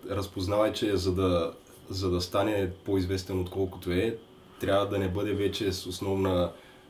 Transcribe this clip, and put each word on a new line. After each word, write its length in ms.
разпознава, 640
че 240
за 180
да, 380
за 200
да 120
стане 480
по-известен 540
отколкото 520
е, 260
трябва 280
да 120
не 100
бъде 240
вече 380
с 160
основна 640